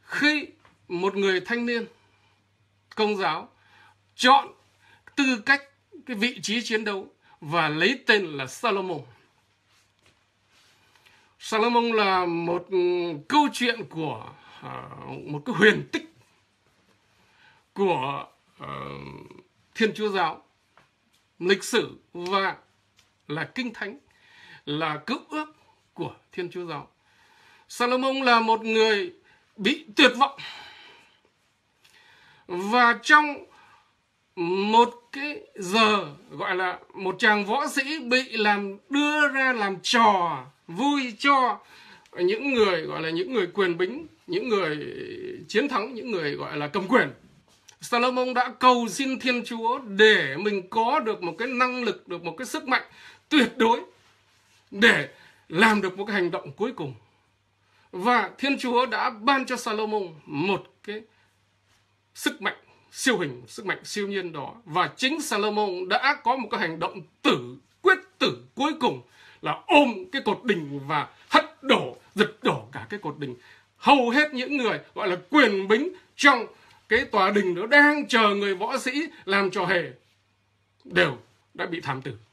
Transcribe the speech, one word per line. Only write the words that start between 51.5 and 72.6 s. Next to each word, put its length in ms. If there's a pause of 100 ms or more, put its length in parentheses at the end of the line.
lực, 240
được 160
một 140
cái 80
sức 220
mạnh 140 (460)
tuyệt 280
đối 240 (920)
để 380 (400)
làm 320
được 180
một 60
cái 100
hành 160
động 220
cuối 200
cùng. 220 (1000)
Và 460
Thiên 200
Chúa 280
đã 240
ban 360
cho 100
Salomon 460 (220)
một 420 (160)
cái 200 (1120)
sức 280
mạnh 140 (360)
siêu 260
hình, 280
sức 200
mạnh 180
siêu 240
nhiên 240
đó. 220 (100)
Và 320
chính 240
Salomon 680
đã 260 (100)
có 120
một 140
cái 100
hành 180
động 240 (200)
tử, 340 (260)
quyết 160 (200)
tử 260 (100)
cuối 260
cùng 220 (400)
là 240
ôm 280 (180)
cái 120
cột 200
đình 420
và 220 (200)
hất 340
đổ, 340 (180)
giật 180 (100)
đổ 300